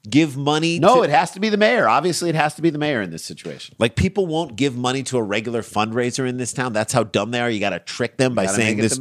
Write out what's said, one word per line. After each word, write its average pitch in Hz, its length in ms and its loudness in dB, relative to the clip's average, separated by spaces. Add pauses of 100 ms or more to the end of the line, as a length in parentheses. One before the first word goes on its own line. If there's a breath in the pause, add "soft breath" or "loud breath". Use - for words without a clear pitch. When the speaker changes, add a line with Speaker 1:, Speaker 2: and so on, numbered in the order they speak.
Speaker 1:
give 143 260 2
money 160 440 0
Speaker 2:
No, 202 180 6
Speaker 1:
to 226 60 6
Speaker 2:
it 156 60 2
has 165 220 2
to - 80 -16
be 214 80 0
the 208 100 2
mayor. 214 300 4
Obviously, 156 420 2
it 156 60 0
has 151 200 0
to 156 60 -10
be 165 100 2
the 147 60 -8
mayor 147 240 0
in 92 80 -4
this 82 140 -12
situation. - 560 -14
Speaker 1:
Like, 117 160 0
people 190 320 0
won't 156 300 -4
give 131 180 0
money 127 280 -2
to 127 140 -4
a 113 60 2
regular 110 380 -2
fundraiser 117 680 -2
in 123 80 -4
this 127 160 -6
town? 127 220 -4
That's 107 180 -2
how 120 120 2
dumb 107 280 -2
they 123 80 -4
are? 120 100 -2
You 107 120 -2
gotta 95 180 -2
trick - 380 -8
them 127 180 2
by 98 120 0
Speaker 2:
Gotta 98 100 0
Speaker 1:
saying 110 180 2
Speaker 2:
make 104 40 -2
it - 20 2
Speaker 1:
this 113 160 2
Speaker 2:
the - 40 -10